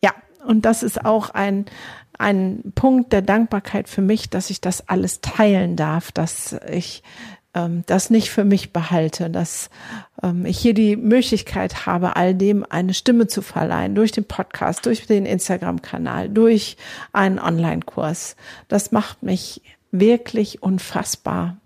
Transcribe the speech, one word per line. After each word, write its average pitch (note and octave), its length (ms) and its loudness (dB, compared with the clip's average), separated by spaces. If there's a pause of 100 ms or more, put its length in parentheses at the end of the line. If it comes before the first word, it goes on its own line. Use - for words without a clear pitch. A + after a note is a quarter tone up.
Ja, F#3 80 4 (340)
und A3 200 2
das A3+ 180 2
ist - 220 -4
auch G#3+ 240 0
ein, G3 360 -2 (520)
ein G3 580 -2
Punkt C4 380 4
der G3 80 4
Dankbarkeit G3+ 680 0
für - 140 -4
mich, G#3 280 0
dass - 200 -4
ich F#3+ 120 -8
das - 280 -4
alles F#3 320 -2
teilen F#3 540 2
darf, D#3 360 -2
dass - 460 -6 (120)
ich, E3+ 340 -6 (540)
ähm, E3+ 300 -4
das F#3 220 0
nicht A3+ 200 4
für G#3 140 0
mich G3 280 2
behalte, E3 580 -2
dass, E3+ 400 -6 (520)
ähm, F3 240 -2
ich - 140 -4
hier A#3 140 4
die G#3 220 4
Möglichkeit G#3+ 920 0
habe, F3+ 300 0
all F#3 200 2
dem G3 340 2
eine F#3 240 -2
Stimme A#3 340 4
zu - 140 -4
verleihen, F3 540 -2
durch G#3+ 160 4
den G#3+ 140 -2
Podcast, - 600 -4
durch A3+ 220 -2
den G3+ 180 4
Instagram-Kanal, F3+ 1040 -4
durch A3 480 4 (360)
einen F#3+ 260 2
Online-Kurs. E3 960 -2 (320)
Das G3+ 240 0
macht - 320 -2
mich - 380 -6 (300)
wirklich A3 680 2
unfassbar - 1040 -4